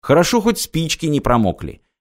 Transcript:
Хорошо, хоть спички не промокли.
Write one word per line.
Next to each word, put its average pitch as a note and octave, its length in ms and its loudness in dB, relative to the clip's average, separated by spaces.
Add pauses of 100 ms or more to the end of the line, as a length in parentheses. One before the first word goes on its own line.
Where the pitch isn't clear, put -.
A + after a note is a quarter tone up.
Хорошо, F3 400 2
хоть A3+ 180 0
спички D#3+ 460 -6
не D3 140 0
промокли. G#2 600 -2 (200)